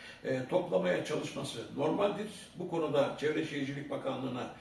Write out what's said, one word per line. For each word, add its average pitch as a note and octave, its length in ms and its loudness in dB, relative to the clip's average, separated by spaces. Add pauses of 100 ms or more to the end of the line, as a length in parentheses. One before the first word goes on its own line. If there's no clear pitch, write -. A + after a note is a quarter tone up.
(240)
e, C3 240 2
toplamaya F3+ 560 4
çalışması - 540 -4 (180)
normaldir. G3+ 520 2 (300)
Bu F3+ 120 -4
konuda C#3+ 500 4
Çevre D3+ 240 2
Şehircilik C#3 460 -4
Bakanlığı'na B2 600 -4 (100)